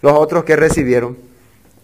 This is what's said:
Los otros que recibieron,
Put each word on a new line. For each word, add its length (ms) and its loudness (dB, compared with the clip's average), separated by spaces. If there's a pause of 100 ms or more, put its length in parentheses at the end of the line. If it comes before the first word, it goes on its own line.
Los 120 4
otros 320 0
que 100 2
recibieron, 600 -2 (680)